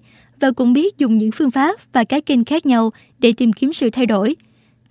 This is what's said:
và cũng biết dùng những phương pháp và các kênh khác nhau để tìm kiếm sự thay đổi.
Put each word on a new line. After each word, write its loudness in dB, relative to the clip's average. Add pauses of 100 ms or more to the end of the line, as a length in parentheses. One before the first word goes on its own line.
(400)
và 0
cũng 0
biết 0
dùng 2
những 0
phương -2
pháp 0 (180)
và 2
các -4
kênh 0
khác -2
nhau 2 (280)
để 4
tìm 0
kiếm -4
sự -2
thay -2
đổi. 0 (560)